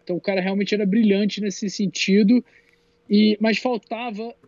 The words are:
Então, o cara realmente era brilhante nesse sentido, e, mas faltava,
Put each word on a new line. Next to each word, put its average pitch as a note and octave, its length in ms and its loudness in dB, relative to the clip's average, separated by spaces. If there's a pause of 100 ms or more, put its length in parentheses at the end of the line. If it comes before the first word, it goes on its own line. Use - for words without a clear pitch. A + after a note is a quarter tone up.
Então, F3+ 140 -6
o E3 40 -6
cara G3 220 -2
realmente G3 320 -4
era G#3+ 100 0
brilhante G3+ 560 2
nesse G3+ 300 -6
sentido, G3+ 760 2 (640)
e, G#3+ 320 4
mas G#3+ 180 0
faltava, A#3 760 -6 (140)